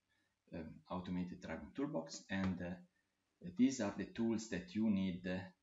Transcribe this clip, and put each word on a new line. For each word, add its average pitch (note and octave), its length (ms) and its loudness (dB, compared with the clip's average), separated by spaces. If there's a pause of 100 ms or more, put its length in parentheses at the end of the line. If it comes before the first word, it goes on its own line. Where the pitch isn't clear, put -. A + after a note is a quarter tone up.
(540)
um, E2 120 -6 (240)
automated F2+ 520 -2
driving D2+ 340 -8
toolbox, D#2+ 540 -2
and, F#2+ 300 2
uh, F2 140 -4 (840)
these B2+ 240 6
are G2+ 160 2
the G2 80 -2
tools A2+ 440 0
that F2+ 240 -4
you A2 160 4
need F#2+ 320 4 (420)